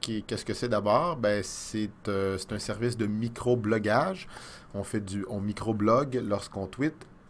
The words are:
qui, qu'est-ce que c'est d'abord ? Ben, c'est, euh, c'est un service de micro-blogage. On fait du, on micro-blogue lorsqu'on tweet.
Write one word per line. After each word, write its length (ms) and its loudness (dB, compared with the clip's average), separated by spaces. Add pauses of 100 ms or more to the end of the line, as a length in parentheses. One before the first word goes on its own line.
qui, 220 -4
qu'est-ce 200 -4
que 100 -2
c'est 160 -4
d'abord ? 480 4
Ben, 260 2
c'est, 480 -4 (160)
euh, 300 0
c'est 160 -8
un 60 -4
service 380 -2
de 80 2
micro-blogage. 1200 2 (460)
On 100 -2
fait 160 -2
du, 300 -4
on 120 -4
micro-blogue 840 2
lorsqu'on 400 -2
tweet. 300 -2 (340)